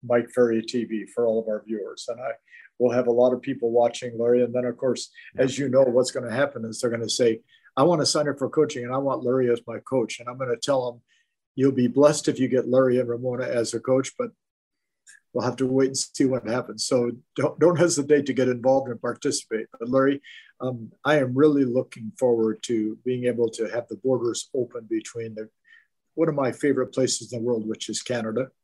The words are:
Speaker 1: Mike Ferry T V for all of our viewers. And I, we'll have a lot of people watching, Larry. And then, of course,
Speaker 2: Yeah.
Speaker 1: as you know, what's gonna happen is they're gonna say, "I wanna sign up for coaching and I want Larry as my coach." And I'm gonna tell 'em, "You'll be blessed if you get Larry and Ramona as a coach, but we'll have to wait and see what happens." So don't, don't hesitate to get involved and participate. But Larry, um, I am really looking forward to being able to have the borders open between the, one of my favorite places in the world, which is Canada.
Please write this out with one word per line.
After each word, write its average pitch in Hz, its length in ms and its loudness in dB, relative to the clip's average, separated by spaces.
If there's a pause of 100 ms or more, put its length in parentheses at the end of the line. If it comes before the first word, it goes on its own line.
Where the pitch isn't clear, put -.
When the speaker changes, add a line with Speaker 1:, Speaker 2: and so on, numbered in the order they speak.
Speaker 1:
Mike 120 320 2
Ferry 117 260 4
T 113 220 -4
V 107 220 -6
for 120 200 -2
all 113 140 2
of 110 80 -6
our 107 180 -4
viewers. 107 440 -8
And 120 100 -8
I, 127 120 -8 (480)
we'll 120 140 4
have 123 140 2
a 120 40 2
lot 123 220 6
of 123 80 -4
people 120 300 -4
watching, 120 460 0
Larry. 120 260 4
And 117 120 -4
then, 123 100 -2
of 123 120 -6
course, 127 340 -4 (240)
Speaker 2:
Yeah. 127 80 2
Speaker 1:
as 131 160 -2
you 139 100 -2
know, 131 140 6
what's 123 280 2
gonna 120 200 -6
happen 117 340 -2
is 113 140 -10
they're 123 100 -2
gonna 113 200 -4
say, 113 320 2 (360)
"I 135 60 4
wanna 160 220 4
sign 151 220 0
up 139 120 -4
for 123 100 -2
coaching 143 360 0
and 123 80 -6
I 135 40 -2
want 131 260 -2
Larry 127 280 2
as 117 160 0
my 110 120 -10
coach." 123 400 -2
And 120 100 -14
I'm 123 80 -12
gonna 123 200 -4
tell 127 340 -2
'em, 120 100 -20 (540)
"You'll 135 180 4
be 123 140 2
blessed 147 420 4
if 123 100 -2
you 131 80 0
get 120 220 0
Larry 127 300 4
and 120 100 -2
Ramona 123 360 -4
as 117 280 -2
a 117 60 -4
coach, 131 380 0
but 120 140 -4 (1000)
we'll 117 120 -2
have 123 120 -2
to 131 100 0
wait 131 200 2
and 135 100 -4
see - 280 -2
what 127 220 -2
happens." 117 380 -4
So 123 260 0 (240)
don't, 117 240 -2
don't 165 180 6
hesitate 147 500 4
to 131 60 -2
get 123 160 2
involved 127 400 2
and 117 120 -8
participate. - 680 -4 (100)
But 117 120 -8
Larry, 135 320 2 (400)
um, 120 300 -8 (140)
I 151 120 4
am 123 180 0
really 143 300 4
looking 123 520 -4
forward 113 460 0
to 110 420 -2
being 127 200 -2
able 117 260 0
to 113 160 -4
have 117 200 -6
the 110 100 -10
borders 117 560 -2
open 120 360 -6
between 113 460 -6
the, 110 140 -12 (680)
one 160 140 0
of 147 60 -4
my 131 160 -2
favorite 131 420 0
places - 380 -2
in 120 80 -8
the 113 60 -4
world, 113 220 -2
which 110 220 -8
is 110 120 -6
Canada. 120 500 -6 (120)